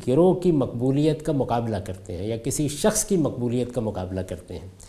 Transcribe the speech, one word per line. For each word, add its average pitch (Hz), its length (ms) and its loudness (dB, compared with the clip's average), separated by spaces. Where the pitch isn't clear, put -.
گروہ 175 260 6
کی 185 180 2
مقبولیت 135 720 2
کا 160 80 0
مقابلہ 120 440 0
کرتے 95 400 -8
ہیں 95 100 -6
یا 113 100 -2
کسی 139 320 -2
شخص 214 360 0
کی 196 120 2
مقبولیت 120 580 0
کا 127 60 0
مقابلہ 92 400 -4
کرتے 90 340 -10
ہیں، 87 140 -12